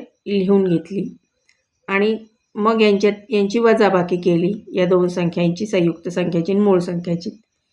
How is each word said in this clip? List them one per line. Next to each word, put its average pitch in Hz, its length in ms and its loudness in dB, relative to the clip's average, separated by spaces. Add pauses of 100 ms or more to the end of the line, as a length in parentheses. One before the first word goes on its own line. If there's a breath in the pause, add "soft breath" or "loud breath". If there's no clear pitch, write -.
(280)
लिहून 196 360 2
घेतली 185 540 -4 (720)
आणि 208 300 0 (380)
मग 220 260 0
यांच्यात, 208 320 4 (160)
यांची 202 300 0
वजाबाकी 196 580 2
केली 180 600 -2
या 180 60 2
दोन 180 220 2
संख्यांची, 175 580 -2
संयुक्त 175 440 -2
संख्येची 170 420 -4
आणि 196 100 0
मूळ 196 180 4
संख्येची, 175 500 -6 (440)